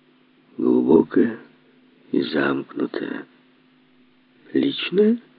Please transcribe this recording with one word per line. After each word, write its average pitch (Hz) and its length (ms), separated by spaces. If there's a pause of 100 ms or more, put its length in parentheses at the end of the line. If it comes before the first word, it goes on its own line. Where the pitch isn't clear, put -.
(560)
Глубокая 62 840 (720)
и 69 100
замкнутая. 69 1040 (1300)
Личная, 180 680 (200)